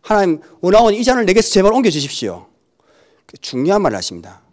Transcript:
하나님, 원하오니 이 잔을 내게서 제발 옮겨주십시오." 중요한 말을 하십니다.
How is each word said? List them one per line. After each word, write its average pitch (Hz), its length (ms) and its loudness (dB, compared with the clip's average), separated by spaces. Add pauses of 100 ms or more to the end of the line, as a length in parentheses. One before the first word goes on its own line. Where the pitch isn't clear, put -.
하나님, 190 380 0 (200)
원하오니 214 380 4
이 240 60 -4
잔을 247 200 0
내게서 196 260 2
제발 202 220 4
옮겨주십시오." 143 720 -4 (920)
중요한 170 400 -2
말을 127 160 -2
하십니다. 90 460 -14 (100)